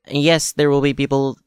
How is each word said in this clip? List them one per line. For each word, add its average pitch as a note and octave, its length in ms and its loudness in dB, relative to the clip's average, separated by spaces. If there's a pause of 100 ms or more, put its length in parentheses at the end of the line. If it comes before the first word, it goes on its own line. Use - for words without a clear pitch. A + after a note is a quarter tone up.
And - 160 -4
yes, D#3+ 300 2
there D3 180 0
will C#3+ 120 2
be C#3 120 0
people, C3+ 540 -2